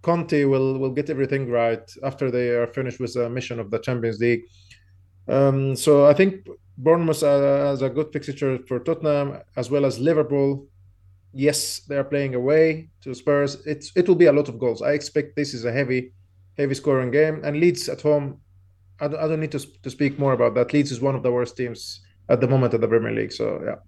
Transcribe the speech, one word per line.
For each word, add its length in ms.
Conte 440
will, 340
will 100
get 220
everything 400
right 360
after 300
they 180
are 160
finished 340
with 140
the 160
mission 300
of 100
the 80
Champions 420
League. 220
Um, 480
so 320
I 60
think 340
Bournemouth, 440
uh, 480
has 140
a 60
good 220
fixture 460
for 120
Tottenham, 580
as 140
well 160
as 140
Liverpool. 680
Yes, 540
they 100
are 60
playing 300
away 560
to 100
Spurs. 440
It's, 280
it 120
will 80
be 100
a 80
lot 160
of 80
goals. 240
I 120
expect 420
this 180
is 120
a 60
heavy, 420
heavy 160
scoring 380
game. 320
And 160
Leeds 280
at 140
home, 400
I 80
d-, 100
I 100
don't 120
need 120
to 100
sp-, 220
to 80
speak 260
more 160
about 220
that. 180
Leeds 180
is 80
one 160
of 60
the 100
worst 240
teams 460
at 140
the 60
moment 260
of 80
the 60
Premier 260
League. 180
So, 320
yeah. 120